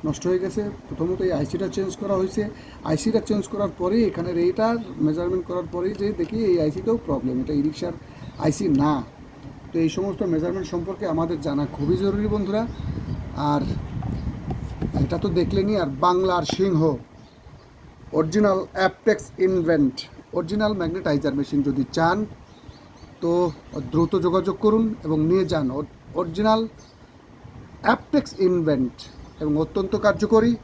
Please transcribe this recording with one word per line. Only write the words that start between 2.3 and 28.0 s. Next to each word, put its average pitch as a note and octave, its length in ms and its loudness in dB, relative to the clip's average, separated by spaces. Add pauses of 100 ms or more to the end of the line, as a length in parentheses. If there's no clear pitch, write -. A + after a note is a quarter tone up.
আইসিটা G#3 360 2
চেঞ্জ G#3 280 -2
করার G3+ 200 -2 (100)
পরেই G3+ 260 2
এখানের E3+ 340 -2
এইটার A3 380 2 (240)
মেজারমেন্ট F3 460 0
করার F3+ 160 -4 (100)
পরেই F3+ 260 -2
যে G3+ 140 -2
দেখি G#3+ 320 -2
এই F3 160 4
আইসিতেও F#3 460 0
প্রবলেম, B2+ 340 -2
এটা C3 120 -4
ই C#3+ 100 2
রিক্সার D#3 300 -2 (460)
আইসি D#3+ 300 0
না। C#3+ 340 4 (680)
তো E3+ 60 -2
এই D#3+ 100 2
সমস্ত F#3+ 340 -2
মেজারমেন্ট F3 460 0
সম্পর্কে F3+ 380 -4
আমাদের E3 340 0
জানা C#3+ 320 0
খুবই D#3 240 2
জরুরি G3+ 320 0
বন্ধুরা। G#3 380 0 (680)
আর D3 240 2 (1400)
এটা D#3+ 180 0
তো G3+ 100 0
দেখলেনই, G3 480 2
আর E3+ 100 0
বাংলার F3 560 2
সিংহ D#3+ 540 2 (1160)
অরিজিনাল F#3 600 2
অ্যাপটেক্স - 680 0
ইনভেন্ট E3+ 680 2 (240)
অরিজিনাল G#3 420 0
ম্যাগনেটাইজার D#3+ 600 0
মেশিন C#3+ 280 0
যদি C3+ 300 0
চান F3+ 340 2 (960)
তো E3+ 300 2 (400)
দ্রুত E3 280 2
যোগাযোগ F#3 420 2
করুন A3 340 4 (100)
এবং D#3 160 2
নিয়ে F3 240 4
যান D#3 260 0
অর-, C#3+ 240 -6 (200)
অরিজিনাল G#3 540 2 (1120)
অ্যাপটেক্স - 580 0